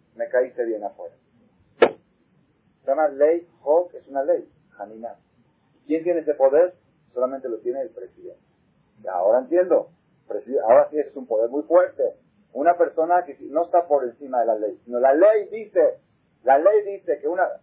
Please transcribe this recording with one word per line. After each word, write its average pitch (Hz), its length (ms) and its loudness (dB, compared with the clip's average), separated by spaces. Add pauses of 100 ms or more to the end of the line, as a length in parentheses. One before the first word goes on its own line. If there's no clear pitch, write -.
(160)
"Me 117 120 -6
caíste 123 380 -2
bien 110 180 -6
afuera". 90 320 -14 (1700)
Se 135 60 -6
llama 151 180 0
ley, 151 400 -2 (140)
Hok 170 320 0
es 127 160 -20
una 135 140 -4
ley, 156 260 -4 (280)
Haniná. 110 380 -16 (680)
¿Quién 160 180 -4
tiene 170 160 -2
ese 151 140 -2
poder? 143 420 4 (380)
Solamente 131 340 -4
lo 113 120 -8
tiene 127 220 -6
el 123 100 -10
presidente. - 500 -20 (600)
Ya, 92 120 -8
ahora 98 260 2
entiendo. 160 500 0 (380)
Preside-, 120 320 -6
ahora 135 300 4
sí 151 100 -6
es - 160 -6
un 131 100 -14
poder 117 240 -2
muy 147 140 -6
fuerte. 165 520 0 (360)
Una 165 260 2
persona 170 460 0
que 139 160 -18
no 151 240 -4
está 175 240 0
por 143 160 2
encima 123 380 -4
de 113 60 0
la 113 80 0
ley, 107 280 -6
sino 120 160 -6
la 135 140 4
ley 202 360 4
dice, 196 500 0 (440)
la 131 140 4
ley 208 280 4
dice 190 340 -6
que 143 80 -6
una... 175 200 -2 (160)